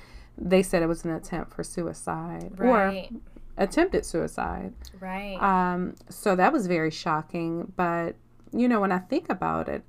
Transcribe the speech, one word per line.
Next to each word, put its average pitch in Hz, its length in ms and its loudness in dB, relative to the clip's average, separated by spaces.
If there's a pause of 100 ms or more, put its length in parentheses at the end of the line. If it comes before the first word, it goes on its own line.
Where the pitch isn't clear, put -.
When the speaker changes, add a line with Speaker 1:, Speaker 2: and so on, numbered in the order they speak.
(380)
Speaker 1:
they 185 240 4
said 185 220 2
it 165 40 2
was 165 180 -2
an 165 60 -2
attempt - 420 -6
for 170 100 -8
suicide 170 960 -8
or 214 80 2
Speaker 2:
Right. 196 440 2 (460)
Speaker 1:
attempted 302 480 2
suicide. 175 680 -4 (260)
Speaker 2:
Right. 190 420 -8
Speaker 1:
Um, 180 540 2 (140)
so - 260 2
that 196 180 6
was 226 140 2
very 160 240 2
shocking. 165 840 -4
But, 170 400 0 (380)
you 240 140 4
know, 233 120 6
when 196 120 2
I 180 80 2
think - 300 -2
about 160 380 0
it, - 220 -4